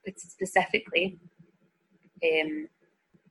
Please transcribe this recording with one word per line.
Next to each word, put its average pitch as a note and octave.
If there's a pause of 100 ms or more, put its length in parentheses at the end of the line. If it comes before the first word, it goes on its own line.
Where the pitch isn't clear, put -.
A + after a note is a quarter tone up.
(160)
specifically, F3+ (1040)
um, D#3 (600)